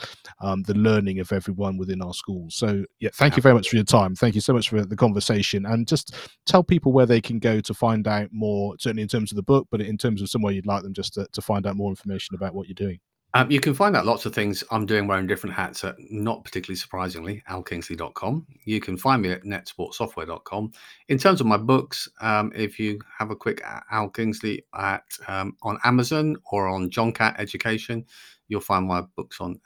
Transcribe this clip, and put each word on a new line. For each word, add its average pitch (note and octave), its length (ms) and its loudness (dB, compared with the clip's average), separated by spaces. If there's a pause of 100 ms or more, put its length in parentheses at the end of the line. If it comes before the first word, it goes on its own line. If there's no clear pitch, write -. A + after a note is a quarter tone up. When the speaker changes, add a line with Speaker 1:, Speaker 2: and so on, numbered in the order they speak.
(400)
Speaker 1:
um, G2 220 -2
the G2+ 140 -2
learning G#2 440 4
of F2+ 120 -6
everyone G2 440 -2
within F#2 280 -4
our F2+ 100 -6
schools. F2 400 -8
So, G2+ 320 0 (140)
yeah, G#2+ 120 -4
thank C#3+ 240 4
you C3 60 4
very B2+ 140 10
much G2+ 140 2
for A#2 60 2
your G#2+ 80 4
time. G2 300 6
Thank G#2 220 2
you G#2+ 60 2
so C3+ 120 2
much A#2 160 2
for G#2 160 0
the G2+ 100 -6
conversation. G2+ 680 2
And A2+ 220 0
just - 280 -2 (300)
tell F#3 180 6
people E3 280 4
where B2+ 160 8
they A#2 120 6
can A2+ 200 -2
go G#2+ 220 4
to G#2+ 120 -6
find A2 340 0
out G#2 240 0
more, G#2 460 -2
certainly A2 240 -4
in G#2 80 -4
terms G#2+ 220 -2
of G#2 60 -6
the G2+ 40 0
book, C3+ 300 4
but G#2+ 100 -2
in G#2 160 -4
terms G#2+ 240 0
of G2 80 -4
somewhere G#2 240 0
you'd F#2+ 140 -4
like G2 160 0
them G2 100 -10
just - 220 -8
to, G2+ 160 -6
to G#2+ 100 -8
find G2+ 240 -2
out G2 100 -2
more G2+ 140 -2
information F#2+ 460 -8
about F#2 180 -6
what F#2+ 140 -10
you're F#2 80 -16
doing. F#2+ 240 -6 (340)
Speaker 2:
Um, C3 180 4
you C#3+ 80 4
can D3 140 2
find G3 240 4
out F2+ 80 2
lots A2+ 200 0
of - 80 -6
things G2+ 380 -2
I'm G#2+ 140 0
doing G#2 220 2
wearing F#2+ 200 0
different G2 300 -4
hats - 260 -6
at, G2 120 -6 (140)
not G#2+ 360 -4
particularly F#2 320 -8
surprisingly, F#2 720 -8
al F#2 140 -8
kingsley E2+ 340 -8
dot D#2+ 160 -10
com. C#3+ 340 -4 (160)
You G#2+ 160 -2
can F#2 160 -6
find C3 260 2
me F#2 80 0
at F2+ 140 -4
net G2 240 -8
sport - 260 -10
software E2+ 320 -6
dot E2 200 -12
com. G#2+ 260 -8 (380)
In C#3 80 2
terms F3+ 240 4
of A#2 60 2
my G#2 100 6
books, C3 500 0 (140)
um, G#2+ 340 0
if G#2+ 240 -4
you G#2+ 180 -2 (220)
have G#2+ 120 -4
a G#2 40 -6
quick A2 240 -4
A-, - 320 -14
Al G#2+ 160 -2
Kingsley G#2+ 560 -4 (100)
at, G2 300 -4 (240)
um, G2 360 -6
on G#2 200 -4
Amazon C3+ 540 2 (120)
or G2 200 0
on F#2 200 -2
John A2+ 220 0
Catt A2 260 0
Education, A2+ 680 -6 (420)
you'll G#2 140 -4
find F#2+ 260 0
my F2+ 140 0 (160)
books - 240 -12
on F2 240 -8